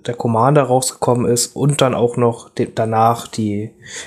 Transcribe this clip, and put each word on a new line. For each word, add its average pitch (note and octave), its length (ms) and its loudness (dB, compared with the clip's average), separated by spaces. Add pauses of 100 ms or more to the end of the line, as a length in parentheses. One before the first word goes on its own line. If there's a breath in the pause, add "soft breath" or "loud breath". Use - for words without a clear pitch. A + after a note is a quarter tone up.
der A#2+ 140 -8
Commander B2 500 2
rausgekommen B2 640 0
ist - 260 -2
und C#3+ 240 0
dann C3 140 2
auch A#3 240 0
noch A#2 320 -2
de-, - 240 -4
danach A2+ 540 0
die G#2 420 -4 (360 loud breath)